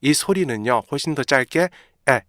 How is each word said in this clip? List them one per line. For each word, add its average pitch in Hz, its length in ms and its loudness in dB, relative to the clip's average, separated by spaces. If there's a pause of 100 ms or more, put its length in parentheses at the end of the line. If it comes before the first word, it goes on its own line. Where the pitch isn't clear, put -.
이 143 140 2
소리는요, 123 760 0
훨씬 147 240 -4
더 135 100 -4
짧게 147 440 0 (400)
에 127 200 4